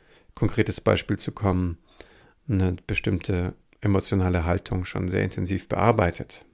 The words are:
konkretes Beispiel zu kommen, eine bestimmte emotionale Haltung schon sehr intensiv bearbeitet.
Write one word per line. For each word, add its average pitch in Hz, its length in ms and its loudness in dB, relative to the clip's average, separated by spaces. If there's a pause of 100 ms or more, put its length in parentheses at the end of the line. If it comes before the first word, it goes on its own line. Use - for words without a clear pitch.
(360)
konkretes - 460 0
Beispiel 101 360 2
zu - 140 -8
kommen, 90 460 0 (680)
eine 92 280 2 (100)
bestimmte 90 720 -2 (260)
emotionale 92 640 2
Haltung 92 400 -2
schon 95 240 -4
sehr 98 140 0
intensiv 98 440 -4
bearbeitet. 104 880 0